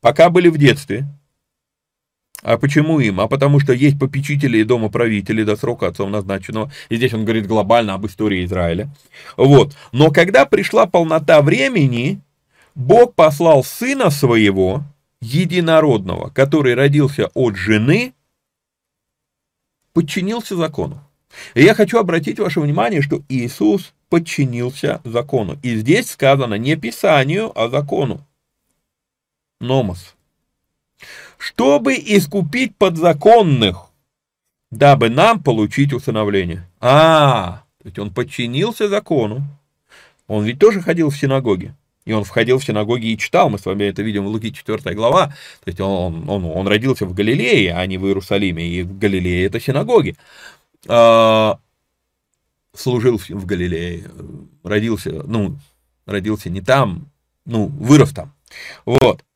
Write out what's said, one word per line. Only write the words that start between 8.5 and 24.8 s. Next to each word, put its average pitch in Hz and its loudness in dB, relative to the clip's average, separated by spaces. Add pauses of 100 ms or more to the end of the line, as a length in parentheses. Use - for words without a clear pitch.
Вот. 135 4 (160)
Но 147 4
когда 190 4
пришла 208 0
полнота 160 2
времени, 165 0 (540)
Бог 214 4
послал 156 4
Сына 254 -2
Своего, 113 2 (380)
Единородного, 147 0
который 139 2
родился 139 2
от 120 0
жены, 110 0 (1800)
подчинился 185 -4
закону. 156 -6 (540)
И 123 4
я 208 6
хочу 226 2
обратить 175 -2
ваше 180 -2
внимание, 156 0
что 143 -4
Иисус 123 -2 (140)
подчинился 135 -4